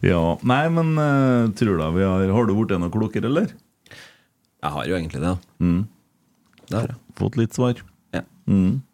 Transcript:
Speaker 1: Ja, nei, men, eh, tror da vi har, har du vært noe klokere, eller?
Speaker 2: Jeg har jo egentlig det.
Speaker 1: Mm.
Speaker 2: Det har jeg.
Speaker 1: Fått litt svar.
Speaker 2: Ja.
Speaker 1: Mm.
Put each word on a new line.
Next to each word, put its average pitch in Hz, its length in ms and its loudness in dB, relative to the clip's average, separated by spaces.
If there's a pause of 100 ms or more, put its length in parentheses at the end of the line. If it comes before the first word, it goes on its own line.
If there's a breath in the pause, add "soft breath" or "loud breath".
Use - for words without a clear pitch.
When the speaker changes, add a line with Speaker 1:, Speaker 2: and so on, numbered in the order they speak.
Speaker 1:
Ja, 85 400 2
nei, 127 240 2
men, 165 220 0 (100)
eh, 131 560 2
tror 101 240 2
da 78 100 0
vi 90 140 2
har, 95 240 2
har 113 160 2
du 104 80 0
vært 101 240 0
noe 87 160 -2
klokere, 110 380 -2
eller? 180 180 0 (1120 loud breath)
Speaker 2:
Jeg 73 140 -6
har 64 140 -6
jo 92 80 -2
egentlig 80 260 -6
det. 87 80 0 (320)
Speaker 1:
Mm. 87 160 2 (880)
Speaker 2:
Det - 100 -6
har - 140 -4
jeg. - 80 -12 (180)
Speaker 1:
Fått - 220 -2
litt 113 180 -2
svar. 123 240 0 (320)
Speaker 2:
Ja. 85 80 -6 (240)
Speaker 1:
Mm. 98 380 2 (100)